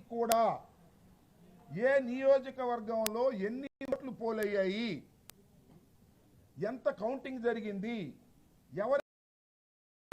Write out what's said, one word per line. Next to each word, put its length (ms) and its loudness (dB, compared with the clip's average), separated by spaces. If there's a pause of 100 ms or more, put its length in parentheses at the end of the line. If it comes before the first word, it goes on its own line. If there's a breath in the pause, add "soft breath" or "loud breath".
కూడా 560 2 (1120)
ఏ 200 6
నియోజకవర్గంలో 1300 2
ఎన్ని 380 -4 (240)
ఓట్లు 180 -6
పోలయ్యాయి, 960 -2 (1600)
ఎంత 220 -2
కౌంటింగ్ 500 -4
జరిగింది, 800 -4 (540)
ఎవరు, 280 0 (1120)